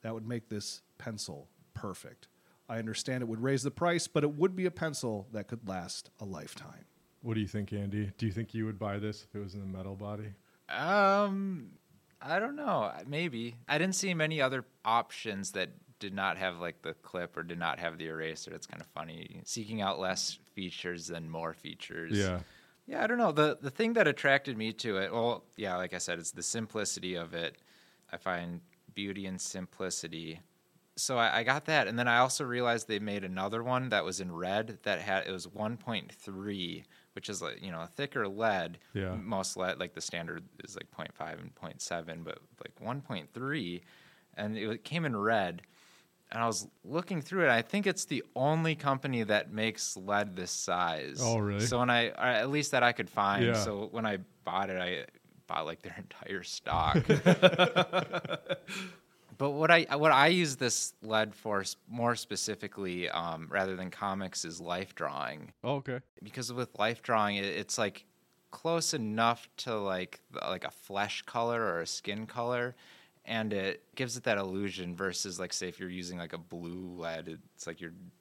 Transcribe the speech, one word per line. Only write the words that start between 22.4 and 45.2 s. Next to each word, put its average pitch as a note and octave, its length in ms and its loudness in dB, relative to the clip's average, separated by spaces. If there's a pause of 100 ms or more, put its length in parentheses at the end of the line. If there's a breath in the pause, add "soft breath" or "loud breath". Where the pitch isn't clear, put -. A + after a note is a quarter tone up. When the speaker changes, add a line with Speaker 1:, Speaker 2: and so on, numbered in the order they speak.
Speaker 3:
Yeah, - 180 -2
I A3 40 2
don't A#3+ 120 0
know. G#3 120 6
The, D3+ 300 4
the C#3 80 -4
thing A3+ 240 0
that G#3+ 140 6
attracted C#3 500 4
me A2 160 0
to G#2 240 0
it, F#2+ 160 0
well, A#2 320 2 (100)
yeah, G2 200 -2
like F2+ 180 -2
I F2+ 60 -4
said, F2 180 -2
it's E2+ 140 -8
the - 100 -10
simplicity G2+ 760 -4
of E2+ 180 -6
it. E2+ 240 -4 (540 soft breath)
I F2+ 60 -8
find F2 440 -4 (340)
beauty G2 300 -6
in F#2+ 120 -6
simplicity. E2+ 1000 -8 (560)
So C3 220 0
I, A2+ 220 4
I A#2 40 0
got C3 220 2
that. D3 220 4
And A#2 120 0
then B2 80 4
I A#2+ 100 6
also C3 260 4
realized A#2+ 440 0
they G#2 120 0
made G2+ 240 -2
another F#2+ 380 -2
one B2+ 280 0
that G2+ 140 4
was F2+ 180 -4
in F2+ 100 -6
red G2 520 -2
that F#2 180 0
had, G2 260 0
it F#2+ 40 -4
was F#2 160 -6
one G#2+ 300 -4
point A2 340 -6
three, F#2+ 720 -8 (300 soft breath)
which - 160 -10
is, F#2+ 120 -6
like, C2 200 -8
you F#2 100 -8
know, E2 100 -6
a E2 60 -8
thicker C#3 400 -4
lead. G2 520 0 (140)
Speaker 2:
Yeah. F#2+ 220 -2
Speaker 3:
Most F#2+ 400 -4
lead, F#2 240 -2
like, F2+ 140 -4
the D#2+ 80 -10
standard E2+ 420 -8 (200)
is, - 120 -14
like, - 140 -12
point - 240 -10
five E2 260 -8
and F2 140 -14
point - 280 -14
seven, E2 420 -6
but, D#2+ 160 -10 (240)
like, - 180 -16
one C3 200 -6
point F2 320 -8
three, A#2 500 -4 (520 loud breath)
and G#2+ 220 -4
it A2 260 -4
came D#3+ 220 -2
in B2+ 100 0
red. G2+ 460 2 (680 soft breath)